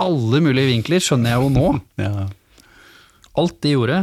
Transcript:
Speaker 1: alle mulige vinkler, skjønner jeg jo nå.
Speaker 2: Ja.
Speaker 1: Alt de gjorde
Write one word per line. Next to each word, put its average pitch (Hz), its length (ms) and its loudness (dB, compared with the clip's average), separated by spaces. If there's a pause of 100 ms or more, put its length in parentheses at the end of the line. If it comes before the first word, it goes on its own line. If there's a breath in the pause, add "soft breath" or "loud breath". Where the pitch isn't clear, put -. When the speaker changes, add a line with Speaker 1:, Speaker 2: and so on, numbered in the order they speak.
Speaker 1:
alle 143 400 0
mulige 135 300 2
vinkler, 139 320 0
skjønner 117 320 0
jeg 127 80 0
jo 139 100 0
nå. 135 140 2 (340)
Speaker 2:
Ja. 98 240 -4 (1120 soft breath)
Speaker 1:
Alt 170 240 -2
de 147 140 0
gjorde 131 260 0